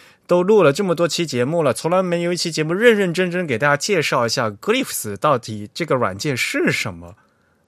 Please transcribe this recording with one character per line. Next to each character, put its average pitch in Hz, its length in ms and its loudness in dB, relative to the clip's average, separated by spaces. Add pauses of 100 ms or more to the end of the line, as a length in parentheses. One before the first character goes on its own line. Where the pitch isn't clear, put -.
(260)
都 175 160 4
录 202 200 6
了 143 80 8
这 202 140 -2
么 175 100 0
多 170 140 0
期 - 160 -4
节 131 180 -2
目 160 200 0
了， 131 100 2
从 165 180 -4
来 185 120 2
没 175 220 -2
有 175 100 -2
一 - 20 -2
期 165 160 -4
节 156 100 -2
目 160 120 -2
认 226 200 6
认 190 200 0
真 180 160 0
真 175 160 -4
给 127 100 -2
大 143 100 0
家 143 120 4
介 180 240 0
绍 131 240 0
一 - 20 -4
下 117 220 -2
Glyphs 110 680 -4
到 143 220 2
底 107 340 -10
这 170 140 -6
个 147 80 0
软 101 240 -2
件 139 180 -4
是 277 340 -2
什 110 220 -4
么 85 220 -16 (540)